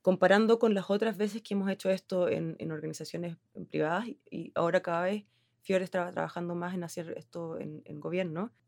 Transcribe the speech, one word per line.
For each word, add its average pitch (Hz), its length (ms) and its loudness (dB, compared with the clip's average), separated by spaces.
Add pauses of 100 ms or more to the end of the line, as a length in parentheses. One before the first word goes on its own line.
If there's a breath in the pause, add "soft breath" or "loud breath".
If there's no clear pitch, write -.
comparando 196 580 6
con 226 140 6
las 190 160 -2
otras 202 280 2
veces 214 260 -2
que - 100 -6
hemos 196 160 0
hecho 190 220 -2
esto 185 380 0
en, 165 300 0
en 160 120 -6
organizaciones 160 640 -8 (320)
privadas 165 380 0
y, - 120 -12 (120)
y - 240 -10
ahora 170 260 4
cada 170 220 0
vez 208 220 -2 (360)
Fior 185 220 2
está 180 280 -4
trabajando 175 440 -4
más 175 180 -6
en 175 100 -4
hacer 170 340 -8
esto 165 420 -10
en, 151 260 -10
en 151 140 -12
gobierno. 170 520 -4 (160)